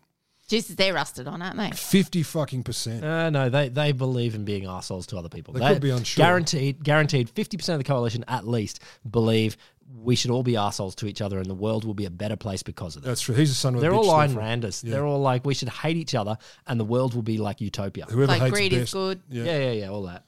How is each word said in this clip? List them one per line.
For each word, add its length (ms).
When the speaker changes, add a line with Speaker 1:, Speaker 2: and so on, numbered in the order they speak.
Speaker 1:
Jesus, 280
they're 180
rusted 340
on, 140
aren't 160
they? 140
Speaker 2:
Fifty 500
fucking 400
percent. 420
Speaker 3:
Uh, 260
no, 200
they, 180
they 240
believe 420
in 100
being 200
arseholes 440
to 100
other 100
people. 260
Speaker 2:
They 60
Speaker 3:
They 140
Speaker 2:
could 80
be 80
unsure. 340
Speaker 3:
guaranteed, 580
guaranteed 480
fifty 260
percent 180
of 60
the 120
Coalition 360
at 200
least 320
believe 480
we 260
should 140
all 120
be 100
arseholes 440
to 100
each 160
other 160
and 100
the 60
world 300
will 100
be 100
a 60
better 260
place 260
because 340
of 60
that. 60
Speaker 2:
That's 140
true. 120
He's 160
a 40
son 200
of 40
a 20
Speaker 3:
They're 120
Speaker 2:
bitch, 120
Speaker 3:
all 100
Ayn 140
Speaker 2:
therefore. 140
Speaker 3:
Randers. 420
Speaker 2:
Yeah. 80
Speaker 3:
They're 140
all 140
like, 260
"We 80
should 140
hate 300
each 160
other 220
and 140
the 40
world 300
will 80
be 160
like 220
utopia." 460
Speaker 2:
Whoever 260
Speaker 1:
Like, 100
Speaker 2:
hates 100
Speaker 1:
greed 200
is 80
Speaker 2:
best. 140
Speaker 1:
good. 260
Speaker 2:
Yeah. 140
Speaker 3:
Yeah, 140
yeah, 140
yeah, 180
all 140
that. 240